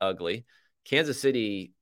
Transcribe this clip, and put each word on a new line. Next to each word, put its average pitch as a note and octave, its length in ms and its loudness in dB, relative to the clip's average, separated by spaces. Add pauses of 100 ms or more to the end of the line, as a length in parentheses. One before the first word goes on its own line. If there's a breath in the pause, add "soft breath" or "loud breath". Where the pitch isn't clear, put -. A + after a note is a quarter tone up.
ugly. F#2+ 440 -2 (380)
Kansas D3 380 0
City A2 500 0 (100)